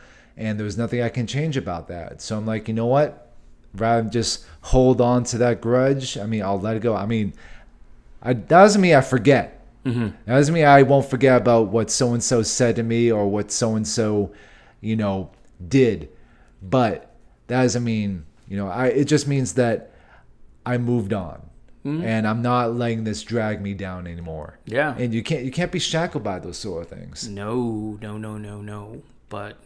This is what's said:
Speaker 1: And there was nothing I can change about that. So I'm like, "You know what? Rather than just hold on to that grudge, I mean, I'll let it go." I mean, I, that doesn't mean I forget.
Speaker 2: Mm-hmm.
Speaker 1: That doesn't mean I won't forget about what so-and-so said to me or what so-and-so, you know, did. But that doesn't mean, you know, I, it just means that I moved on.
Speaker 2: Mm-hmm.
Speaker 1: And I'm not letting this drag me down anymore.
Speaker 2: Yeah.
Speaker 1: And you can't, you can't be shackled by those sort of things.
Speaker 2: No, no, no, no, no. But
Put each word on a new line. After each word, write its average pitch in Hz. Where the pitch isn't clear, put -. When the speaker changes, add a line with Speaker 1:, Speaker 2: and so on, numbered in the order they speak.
Speaker 1:
And 110
there 107
was 104
nothing 120
I 117
can 117
change 147
about 87
that. 85
So 110
I'm 107
like, 110
"You 113
know 113
what? 135
Rather 113
than 110
just 113
hold 127
on 123
to 117
that 120
grudge, 127
I 101
mean, 110
I'll 98
let 107
it 110
go." 110
I 95
mean, 107
I, 127
that 120
doesn't 196
mean 175
I 131
forget. 127
Speaker 2:
Mm-hmm. 117
Speaker 1:
That 110
doesn't 147
mean 160
I 139
won't 135
forget 127
about 113
what 107
so-and-so 120
said 117
to 117
me 117
or 104
what 104
so-and-so, 107
you 110
know, 98
did. 104
But 107
that 127
doesn't 123
mean, 104
you 98
know, 101
I, 117
it 131
just 147
means 135
that 117
I 123
moved 120
on. 92
Speaker 2:
Mm-hmm. 156
Speaker 1:
And 110
I'm 113
not 123
letting 117
this 107
drag 110
me 98
down 92
anymore. 80
Speaker 2:
Yeah. 135
Speaker 1:
And 120
you 113
can't, 135
you 131
can't 175
be 185
shackled 160
by 98
those 82
sort 87
of 85
things. 85
Speaker 2:
No, 107
no, 107
no, 107
no, 104
no. 104
But 104